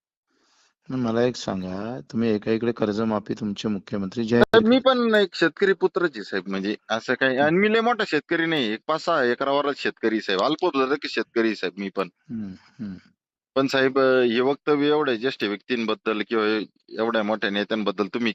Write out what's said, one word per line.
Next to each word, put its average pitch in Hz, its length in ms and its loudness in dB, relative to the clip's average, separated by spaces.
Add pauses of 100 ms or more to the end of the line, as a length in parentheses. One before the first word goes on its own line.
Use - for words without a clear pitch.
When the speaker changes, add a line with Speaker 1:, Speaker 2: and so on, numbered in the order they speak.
(880)
Speaker 1:
नाही, 131 140 -4
मला 113 180 0
एक 123 140 0
सांगा, 98 640 -8 (120)
तुम्ही 117 180 0
एका 107 220 -2
इकडे 113 200 0
कर्जमाफी 107 640 -2
तुमचे 104 340 -6
मुख्यमंत्री 101 560 -6
जाहीर 117 200 4
Speaker 2:
साहेब, 220 240 4
मी 247 120 4
Speaker 1:
करतात. 254 160 2
Speaker 2:
पण 233 200 0
एक 202 200 2
शेतकरी 190 380 0
पुत्रच 175 420 -2
आहे 104 80 -10
साहेब, 95 260 -6
म्हणजे 98 260 -4 (140)
असं 110 240 -2
काही, 131 240 2
Speaker 1:
हं. 139 60 2
Speaker 2:
आणि 160 140 4
मी 214 160 2
लय 226 80 2
मोठा 233 260 0
शेतकरी 165 380 0
नाही, 147 260 0
एक 110 160 -4
पाच 160 140 -2
सहा 165 220 2
एकरावरच 139 540 0
शेतकरी 110 440 -2
साहेब, 95 200 0
अल्पभूधारक 139 640 0
शेतकरी 113 500 0
साहेब 92 240 -6
मी 101 100 -6
पण. 92 200 -4 (220)
Speaker 1:
हं, 107 200 -8 (280)
हं. 104 140 -10 (640)
Speaker 2:
पण 135 120 2
साहेब, 135 320 2
हे 127 420 4
वक्तव्य 143 460 0
एवढ्या 147 280 2
ज्येष्ठ 123 280 -4
व्यक्तींबद्दल 107 840 -2
किंवा 110 180 0 (440)
एवढ्या 113 340 0
मोठ्या 104 260 -2
नेत्यांबद्दल 101 580 -2
तुम्ही 117 280 -2